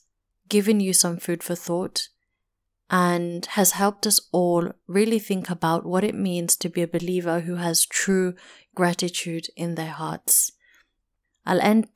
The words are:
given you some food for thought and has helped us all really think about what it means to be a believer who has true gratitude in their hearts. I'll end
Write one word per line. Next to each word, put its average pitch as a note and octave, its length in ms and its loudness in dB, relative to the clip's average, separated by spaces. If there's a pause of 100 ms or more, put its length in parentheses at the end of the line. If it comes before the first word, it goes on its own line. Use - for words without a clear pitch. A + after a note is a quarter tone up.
(480)
given G#3 320 4
you F#3+ 140 0
some E3+ 240 2
food E3+ 240 -4
for F3 140 -4
thought - 520 -4 (800)
and F3 580 0
has F#3 260 2
helped G3+ 340 0
us G#3 140 2 (120)
all F3 380 2 (160)
really A3 320 2
think F#3+ 320 -4
about E3+ 340 0
what F#3 200 0
it G#3+ 100 0
means F3 420 -2
to E3+ 140 -6
be F3 100 -2
a E3+ 80 0
believer F3 520 -2
who F3 160 -6
has E3+ 280 0
true F#3 500 0 (400)
gratitude F3 840 -2
in E3+ 180 -4
their D#3+ 160 -6
hearts. - 600 -2 (920)
I'll F#3 160 2
end G#3+ 360 4